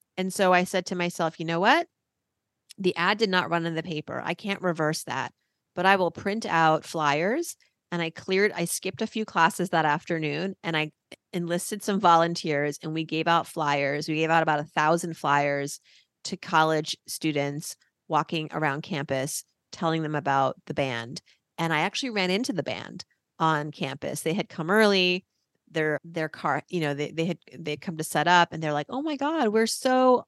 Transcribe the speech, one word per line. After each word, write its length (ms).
And 160
so 200
I 120
said 220
to 100
myself, 440
"You 60
know 140
what? 260
The 180
ad 220
did 120
not 200
run 160
in 100
the 60
paper. 420
I 100
can't 280
reverse 420
that, 280
but 100
I 100
will 140
print 360
out 380
flyers." 720
And 100
I 80
cleared, 460
I 80
skipped 380
a 40
few 180
classes 460
that 140
afternoon, 800
and 120
I 140
enlisted 500
some 180
volunteers, 840
and 100
we 120
gave 240
out 180
flyers. 600
We 80
gave 140
out 120
about 180
a 40
thousand 520
flyers 640
to 120
college 600
students 720
walking 440
around 300
campus, 600
telling 320
them 140
about 400
the 80
band. 460
And 160
I 80
actually 300
ran 220
into 200
the 120
band 400
on 320
campus. 520
They 120
had 140
come 220
early. 540
Their, 340
their 240
car, 400
you 100
know, 160
they, 160
they 140
had, 140
they 140
had 80
come 160
to 80
set 240
up, 240
and 100
they're 100
like, 180
"Oh 120
my 140
God, 320
we're 180
so 600